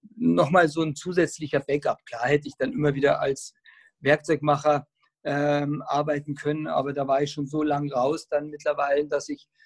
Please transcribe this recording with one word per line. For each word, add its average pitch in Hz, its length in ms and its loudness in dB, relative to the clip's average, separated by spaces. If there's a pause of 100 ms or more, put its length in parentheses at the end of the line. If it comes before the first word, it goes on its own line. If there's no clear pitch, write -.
(160)
nochmal 170 520 4
so 156 140 -2
ein 156 140 -2
zusätzlicher 170 640 0
Backup. 143 460 -2
Klar 120 220 -4
hätte 147 200 2
ich - 100 -14
dann 131 160 -2
immer 147 220 0
wieder 139 260 2
als - 320 -4 (460)
Werkzeugmacher, 147 880 2 (360)
ähm, 147 640 0
arbeiten 147 480 -2
können, 151 340 -4
aber 143 260 -2
da 139 140 -4
war 139 140 2
ich 147 100 -2
schon 147 140 -6
so 151 160 -4
lang 147 300 0
raus 135 360 0
dann 151 220 -2
mittlerweile, 143 580 -2
dass 143 220 -4
ich, - 180 -10 (180)